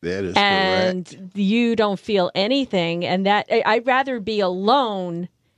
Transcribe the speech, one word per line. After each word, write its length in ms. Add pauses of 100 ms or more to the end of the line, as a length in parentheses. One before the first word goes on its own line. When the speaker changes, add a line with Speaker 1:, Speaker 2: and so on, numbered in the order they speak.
Speaker 1:
That 240
is 140
Speaker 2:
And 680
Speaker 1:
correct. 300
Speaker 2:
you 400
don't 240
feel 340
anything, 680
and 220
that, 240
I, 160
I'd 200
rather 340
be 200
alone 880 (300)